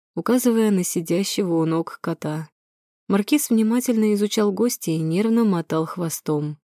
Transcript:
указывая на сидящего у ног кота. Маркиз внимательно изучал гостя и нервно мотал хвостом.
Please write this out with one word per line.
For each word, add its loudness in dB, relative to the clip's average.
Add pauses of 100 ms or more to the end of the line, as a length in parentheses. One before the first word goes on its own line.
(180)
указывая 2
на 2
сидящего -2
у 2
ног -2
кота. -6 (580)
Маркиз 0
внимательно 2
изучал 0
гостя -2
и 0
нервно 2
мотал 0
хвостом. -4 (120)